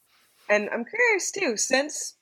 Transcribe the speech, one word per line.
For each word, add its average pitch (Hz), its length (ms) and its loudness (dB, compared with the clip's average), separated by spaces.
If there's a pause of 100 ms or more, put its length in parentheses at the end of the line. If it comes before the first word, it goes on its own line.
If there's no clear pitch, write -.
(500)
And 208 220 2
I'm 233 120 -4
curious 427 480 0
too, 302 260 -2
since, - 640 -2